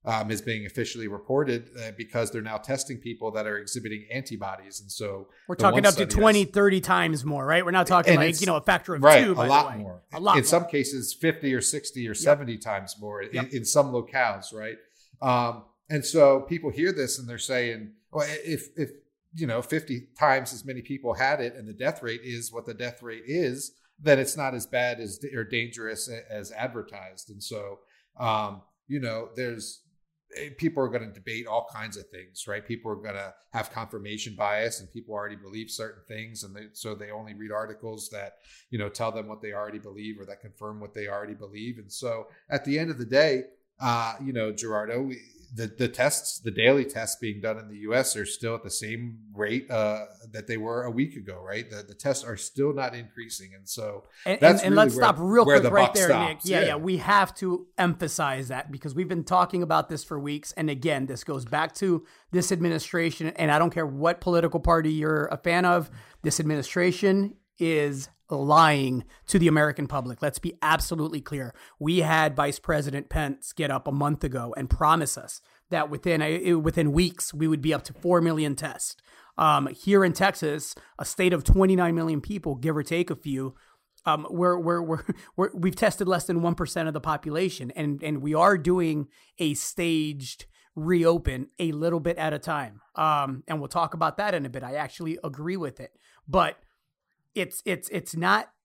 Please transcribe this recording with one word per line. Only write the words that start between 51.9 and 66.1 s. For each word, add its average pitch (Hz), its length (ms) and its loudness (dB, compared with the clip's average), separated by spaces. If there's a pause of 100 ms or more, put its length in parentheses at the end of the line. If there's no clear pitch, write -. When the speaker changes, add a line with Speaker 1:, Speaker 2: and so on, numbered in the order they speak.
Speaker 1:
tests 139 300 -4
are 113 120 -8
still 139 380 -2
not 131 220 -6
increasing. 113 580 -14
And 95 140 -20
so 104 380 -10 (200)
Speaker 2:
And, 185 140 -2
Speaker 1:
that's 180 220 8
Speaker 2:
and, 190 60 0
and 190 80 4
Speaker 1:
really 214 100 8
Speaker 2:
let's 117 100 0
Speaker 1:
where, 127 80 4
Speaker 2:
stop 208 160 6
real 208 260 6
Speaker 1:
where 143 120 8
Speaker 2:
quick 131 60 8
Speaker 1:
the 123 80 4
Speaker 2:
right 185 160 8
Speaker 1:
buck 120 60 0
Speaker 2:
there, 190 140 4
Speaker 1:
stops. 147 380 2
Speaker 2:
Nick. 185 60 0
Yeah, 170 100 4
Speaker 1:
Yeah. 165 60 4
Speaker 2:
yeah. 156 80 0
We 170 220 0
have 190 380 4
to 180 320 -2 (100)
emphasize 151 680 0
that 135 240 -8
because 135 240 -10
we've 170 140 -2
been 170 140 -2
talking 180 380 2
about 160 260 2
this 156 160 -8
for 151 160 -8
weeks. 147 340 -6
And 156 160 -2
again, 139 360 -2
this 135 180 -10
goes 135 220 -6
back 147 300 -2
to 175 300 0 (260)
this 180 200 2
administration. 165 800 -2
And 160 220 0
I 151 80 4
don't 165 120 4
care 165 140 -2
what 147 360 0
political 170 380 2
party 165 320 4
you're 156 360 0
a - 100 -4
fan 175 260 0
of, 175 260 4 (340)